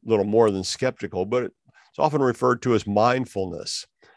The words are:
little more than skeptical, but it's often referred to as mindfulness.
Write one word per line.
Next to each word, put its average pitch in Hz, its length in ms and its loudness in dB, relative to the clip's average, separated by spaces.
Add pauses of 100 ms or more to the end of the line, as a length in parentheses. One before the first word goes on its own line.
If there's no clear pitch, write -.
little 107 200 2
more 110 260 4
than 95 140 -4
skeptical, 101 600 -6
but 123 180 -2
it's - 540 -18
often 147 220 0
referred 123 420 2
to 123 120 2
as 104 140 0
mindfulness. 104 960 -2 (300)